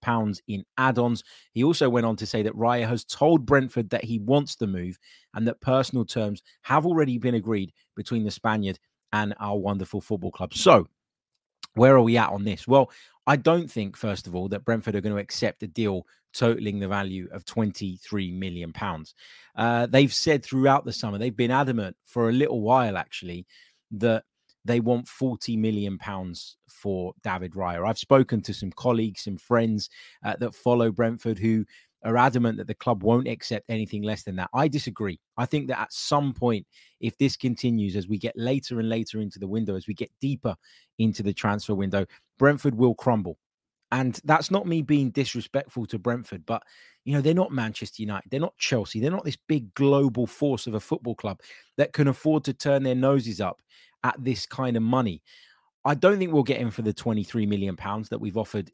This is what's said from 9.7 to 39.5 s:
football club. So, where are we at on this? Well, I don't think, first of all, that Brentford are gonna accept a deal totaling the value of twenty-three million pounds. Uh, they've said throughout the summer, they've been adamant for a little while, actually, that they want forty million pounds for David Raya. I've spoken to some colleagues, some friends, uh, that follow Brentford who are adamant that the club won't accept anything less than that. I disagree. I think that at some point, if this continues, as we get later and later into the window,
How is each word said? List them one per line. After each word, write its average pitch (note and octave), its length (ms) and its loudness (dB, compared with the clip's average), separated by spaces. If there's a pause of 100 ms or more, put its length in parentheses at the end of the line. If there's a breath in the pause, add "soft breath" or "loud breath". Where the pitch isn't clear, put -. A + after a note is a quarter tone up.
football F#2 280 -6
club. - 220 -8
So, B2 340 6 (880)
where B2+ 200 8
are B2+ 80 10
we A2+ 160 4
at A2 120 2
on G2+ 140 -4
this? G#2 240 -4
Well, C3 220 6 (360 loud breath)
I C#3+ 100 4
don't D#3+ 340 2
think, G2+ 260 -6
first G2+ 300 -4
of F2 80 -8
all, F#2 140 -4
that G2 160 -6
Brentford A2 320 -2
are G2 40 -2
gonna G#2 180 -2
accept - 440 -4
a G#2 60 -8
deal G2 360 -2 (280 soft breath)
totaling G#2+ 480 0
the G2 80 -4
value F#2+ 420 -6
of F#2+ 140 -14
twenty-three G2 880 -4
million F2 400 -8
pounds. E2 420 -8 (400 loud breath)
Uh, A#2+ 320 0
they've C3+ 260 6
said D3 320 0
throughout C3+ 400 4
the A#2 80 -6
summer, G2+ 240 -6
they've A2+ 200 -4
been A#2+ 160 2
adamant B2 520 0
for A#2 240 0
a A#2 40 2
little B2+ 280 2
while, A2+ 360 4
actually, F2 500 -10 (460 soft breath)
that A2 320 2 (400)
they A#2+ 160 2
want A#2+ 260 0
forty A#2+ 500 -4
million G#2 400 -2
pounds F#2 600 -10 (120)
for F#2 440 -6 (100)
David F#2 300 -6
Raya. F2+ 340 -4
I've A2+ 120 -2
spoken C3+ 440 4
to G#2 120 -8
some F#2+ 180 -8
colleagues, A2+ 500 -2
some G2 140 -8
friends, A2+ 540 0 (340 loud breath)
uh, G#2 160 -4
that A#2 140 -4
follow A#2+ 360 4
Brentford A2+ 480 -2
who A2 260 2 (380 soft breath)
are A2+ 140 0
adamant A#2+ 400 4
that G2 100 -8
the G#2+ 80 -8
club A2 280 -2
won't A#2+ 260 4
accept A2+ 400 -6
anything A2 340 -4
less G#2+ 200 -6
than F#2+ 140 -8
that. F2+ 180 -6
I D3 140 2
disagree. G#2+ 520 -4 (160)
I A#2+ 80 -2
think C#3 240 -4
that B2+ 100 -4
at - 140 -8
some C#3+ 400 -2
point, A#2 340 -2 (320 soft breath)
if - 200 -6
this C#3 180 2
continues, A2+ 580 -2
as F#2+ 140 -4
we G#2 80 -2
get G#2+ 220 -6
later B2 420 -2
and A2+ 80 -2
later A2+ 320 -4
into G2+ 180 -8
the G2 80 -8
window, G2+ 300 -4